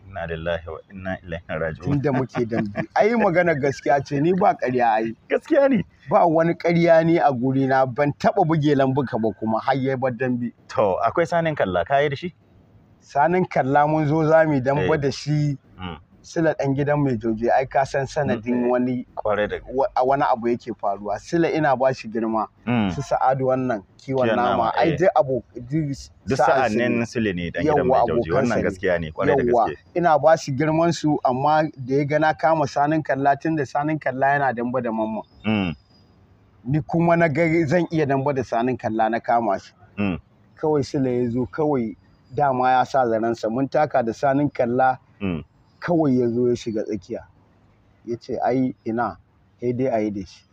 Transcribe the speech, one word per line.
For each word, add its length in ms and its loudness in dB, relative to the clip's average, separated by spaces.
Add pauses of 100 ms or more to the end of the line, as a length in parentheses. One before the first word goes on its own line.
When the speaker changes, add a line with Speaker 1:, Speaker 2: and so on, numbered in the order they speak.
Speaker 1:
Inna 180 -10
lillahi 420 -6
wa 120 -12 (100)
inna 300 -10
ilaihi 240 -12 (160)
raji'un. 240 -6
Speaker 2:
Tun 180 -2
da 100 -2
muke 340 -4
dambe. 360 -4 (120)
Ai, 200 2
magana 400 2
gaskiya 500 0
ce, 160 -4
ni 140 2
ba 200 2
ƙarya 380 0
ai. 240 -2 (120)
Speaker 1:
Gaskiya 420 2
ne. 140 2 (260)
Speaker 2:
Ba 160 4
wani 280 2
ƙarya 520 2
ni 120 4
a 140 4
guri 360 0
na, 180 2
ban 260 -2
taɓa 340 2
buge 280 2
Lambuka 460 0
ba 180 0
kuma 220 -2
har 160 0
ya 200 -2
bar 160 -2
dambe. 400 -4 (160)
Speaker 1:
To, 360 0
akwai 220 0
Sanin 280 0
Kalla, 300 0
ka 140 0
yi 100 2
da 80 -4
shi? 180 -10 (680)
Speaker 2:
Sanin 460 0
Kalla 400 2
mun 220 0
zo 200 2
za 160 6
mu 100 2
yi 60 2
damba 340 0
Speaker 1:
Eh. 60 0
Speaker 2:
da 100 0
shi. 460 -2 (220)
Speaker 1:
Mm. 180 -10 (260)
Speaker 2:
Sule 360 0
ɗan 180 0
gidan 240 0
mai 160 0
jauje, 320 -2
ai 160 2
ka 200 0
san 220 -2
sanadin 580 -2
Speaker 1:
Mm. 60 2
Speaker 2:
wani 360 0 (100)
Speaker 1:
Kwarai 320 0
da 80 -6 (160)
Speaker 2:
wa-, 160 0 (160)
wani 240 2
abu 200 0
yake 280 -4
faruwa. 420 -6
Sule 380 -2
ina 200 2
ba 180 2
shi 140 -12
girma. 400 -2 (180)
Speaker 1:
Mm. 260 0
Speaker 2:
Su 100 -6
Sa'adu 440 0
wannan 340 -2 (160)
kiwon 320 -2
Speaker 1:
Kiwon 80 2
Speaker 2:
nama. 140 2
Speaker 1:
nama, 260 0
Speaker 2:
Ai 160 2
Speaker 1:
eh. 60 -2
Speaker 2:
duk 180 4
abo-, 260 0 (120)
duk 340 -4 (380)
Speaker 1:
Duk 100 0
Speaker 2:
sa'an 320 2
Speaker 1:
sa'annin 380 0
Speaker 2:
Sule. 0 -
Speaker 1:
Sule 280 -2
ne 160 -4
ɗan 120 -4
gidan 140 2
Speaker 2:
Yawwa, 120 2
Speaker 1:
mai 180 4
jauje. 220 -2
Speaker 2:
abokansa 80 -2
Speaker 1:
Wannan 220 0
Speaker 2:
ne. 40 -2
Speaker 1:
gaskiya 380 -2
ne, 100 -8
kwarai 260 0
da 60 0
Speaker 2:
Yawwa, 260 2
Speaker 1:
gaske. 100 -8 (180)
Speaker 2:
ina 220 4
ba 180 4
shi 160 -6
girman 400 2
su, 320 0
amma 380 2 (160)
da 160 -4
ya 100 2
ga 140 0
na 160 2
kama 320 0
Sanin 360 0
Kalla, 340 0
tun 200 -2
da 80 0
Sanin 340 -2
Kalla 280 -2
yana 260 2
damba 300 -2
da 80 -4
Mamman. 320 -4 (240)
Speaker 1:
Mm. 280 0 (880)
Speaker 2:
Ni 180 -2
kuma 340 2
na 120 4
ga 180 0 (200)
zan 240 2
iya 140 0
damba 300 0
da 100 -2
Sanin 320 -2
Kalla 320 -2
na 120 -2
kama 380 0
shi. 140 -16 (240)
Speaker 1:
Mm. 220 -2 (420)
Speaker 2:
Kawai 240 0
Sule 400 -2
ya 60 -2
zo, 160 -2
kawai 500 -2 (380)
dama 360 2
ya 140 4
sa 220 2
zarensa. 440 0
Mun 180 -2
taka 340 0
da 100 -2
Sanin 380 0
Kalla, 480 0 (220)
Speaker 1:
Mm. 220 -4 (380)
Speaker 2:
Kawai 400 2
ya 80 2
zo 200 0
ya 80 0
shiga 280 -6
tsakiya. 400 -8 (840)
Ya 100 -6
ce, 280 -10
"Ai, 300 0 (100)
ina, 320 -4 (440)
sai 120 -2
dai 140 -2
a 140 0
yi 100 -2
da 160 -8
shi." 260 -20